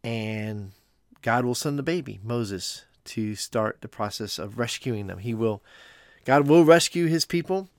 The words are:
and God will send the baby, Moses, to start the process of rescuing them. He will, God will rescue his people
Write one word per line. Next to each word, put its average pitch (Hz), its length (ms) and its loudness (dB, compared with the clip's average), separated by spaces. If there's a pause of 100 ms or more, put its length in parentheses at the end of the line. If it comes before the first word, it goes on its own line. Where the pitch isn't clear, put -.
and 107 680 -6 (500)
God 120 240 2
will 123 100 0
send 143 220 -4
the 135 60 -4
baby, 135 400 -4
Moses, 107 600 -6 (200)
to 107 300 -4
start 110 440 -4
the 120 80 -14
process 104 520 -8
of 101 180 -10
rescuing 117 480 -4
them. 92 140 -10
He 113 160 -4
will, 110 280 0 (640)
God 143 220 4
will 160 180 10
rescue 170 400 6
his 160 180 0
people 185 560 -4